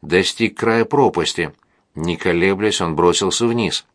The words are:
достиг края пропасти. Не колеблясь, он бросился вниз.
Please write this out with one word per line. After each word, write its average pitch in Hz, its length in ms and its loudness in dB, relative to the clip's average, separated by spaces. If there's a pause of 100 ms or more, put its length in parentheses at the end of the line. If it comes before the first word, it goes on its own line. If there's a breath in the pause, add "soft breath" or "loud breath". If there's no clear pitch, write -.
достиг 92 560 0
края 113 280 2
пропасти. 87 680 0 (420)
Не 82 220 -4
колеблясь, 95 640 0
он 82 140 -2
бросился 87 520 2
вниз. 117 480 -2